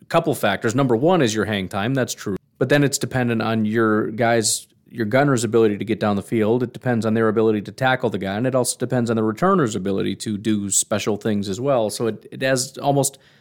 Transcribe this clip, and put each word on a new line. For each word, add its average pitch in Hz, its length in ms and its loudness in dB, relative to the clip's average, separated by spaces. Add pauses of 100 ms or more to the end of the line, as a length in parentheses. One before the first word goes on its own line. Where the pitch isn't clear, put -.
a - 40 -20
couple 165 300 2
factors. 107 400 0
Number 131 200 4
one 160 260 4
is 110 120 2
your 107 120 0
hang 98 220 -2
time. 107 280 -2
That's 123 180 -2
true. 98 220 -6 (240)
But 131 100 0
then 143 140 6
it's 135 160 0
dependent 120 420 -2
on 110 240 0
your 110 460 2
guys, 113 560 0 (200)
your 117 200 -4
gunner's 131 360 2
ability 110 360 4
to 101 60 -6
get 104 140 -2
down 104 160 0
the 95 60 -2
field. 113 400 0
It 120 120 -4
depends 117 340 -2
on 110 80 2
their 113 120 2
ability 110 360 2
to 104 80 -12
tackle 131 400 0
the 101 80 -4
guy, 95 160 -4
and 117 100 -2
it 127 80 0
also 123 240 0
depends 123 320 -2
on 113 60 0
the 110 80 0
returner's 123 520 2
ability 98 420 -4
to 107 200 -6
do 104 320 -2
special 104 480 -2
things 101 320 -2
as 95 100 -6
well. 123 300 0
So 117 160 -4
it, 107 260 -6
it 131 120 -8
has 131 340 -2
almost, 139 400 0 (240)